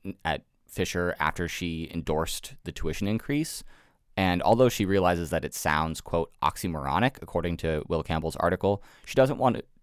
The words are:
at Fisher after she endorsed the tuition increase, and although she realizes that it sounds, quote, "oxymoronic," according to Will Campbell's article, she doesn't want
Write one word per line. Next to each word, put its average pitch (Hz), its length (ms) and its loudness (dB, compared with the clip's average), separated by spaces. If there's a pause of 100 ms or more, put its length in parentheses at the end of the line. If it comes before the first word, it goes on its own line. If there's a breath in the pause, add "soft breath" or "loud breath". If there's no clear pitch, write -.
(240)
at - 200 -2 (220)
Fisher 87 540 -2
after 78 260 0
she 82 480 -6
endorsed 80 600 -4 (100)
the 87 80 -8
tuition 82 340 -4
increase, 139 560 -4 (560 soft breath)
and 90 240 2
although 117 260 6
she 113 160 0
realizes 90 460 2
that 80 140 0
it - 100 -8
sounds, 80 460 0
quote, - 320 -2 (100)
"oxymoronic," 78 800 0
according 85 360 -2
to 80 280 0
Will 80 160 0
Campbell's 80 320 -2
article, 98 480 2 (240 soft breath)
she - 80 -12
doesn't 135 240 4
want - 240 2 (200)